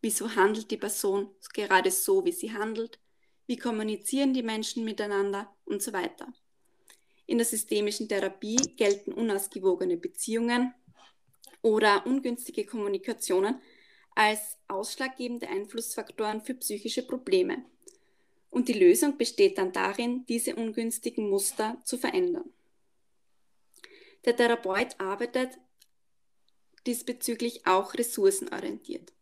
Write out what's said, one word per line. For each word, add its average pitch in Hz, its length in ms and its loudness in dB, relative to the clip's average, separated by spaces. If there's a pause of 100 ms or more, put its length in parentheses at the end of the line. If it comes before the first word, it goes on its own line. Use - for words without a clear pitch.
Wieso 214 360 -2
handelt 214 340 2
die 214 60 -4
Person 202 540 -2 (220)
gerade 190 380 4
so, 190 340 2
wie 175 80 2
sie 220 200 -8
handelt? 226 460 -6 (480)
Wie 247 100 -4
kommunizieren 233 760 0
die 254 120 0
Menschen 220 400 -4
miteinander? 202 680 -2 (120)
Und 196 180 -4
so 233 100 -6
weiter. 196 400 -6 (960)
In 240 120 2
der 233 80 2
systemischen 208 640 -2
Therapie 196 480 -2 (200)
gelten 202 360 0
unausgewogene 190 840 -2
Beziehungen 233 760 -2 (880)
oder 214 440 6
ungünstige 247 580 -2
Kommunikationen 202 960 -2 (540)
als 214 420 2 (120)
ausschlaggebende 240 800 -6
Einflussfaktoren 214 920 -6
für 254 120 -6
psychische 220 480 -4
Probleme. 190 640 0 (840)
Und 247 180 0
die 240 40 0
Lösung 220 440 8
besteht 196 420 4
dann 185 140 0
darin, 233 540 -2
diese 233 300 -2
ungünstigen 226 760 -4
Muster 214 540 -2
zu - 120 -4
verändern. 185 560 -2 (1700)
Der 240 120 4
Therapeut 233 640 2
arbeitet 240 520 -4 (1300)
diesbezüglich 240 840 -4
auch 190 280 2
ressourcenorientiert. - 1300 -2